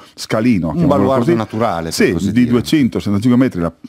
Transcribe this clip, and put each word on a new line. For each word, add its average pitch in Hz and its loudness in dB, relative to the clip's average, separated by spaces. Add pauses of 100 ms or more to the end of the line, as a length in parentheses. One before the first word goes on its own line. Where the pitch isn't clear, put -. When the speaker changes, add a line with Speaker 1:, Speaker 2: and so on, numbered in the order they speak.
(160)
Speaker 1:
scalino, 110 0
Speaker 2:
Un - -6
Speaker 1:
chiamiamolo 143 2
Speaker 2:
baluardo 131 2
Speaker 1:
così. 117 2
Speaker 2:
naturale, 107 -2
per 82 -6
Speaker 1:
Sì, 165 2
Speaker 2:
così 87 -2
Speaker 1:
di 120 2
Speaker 2:
dire. 117 2
Speaker 1:
duecentosettantacinque 117 0
metri 120 0
la, 82 -2 (160)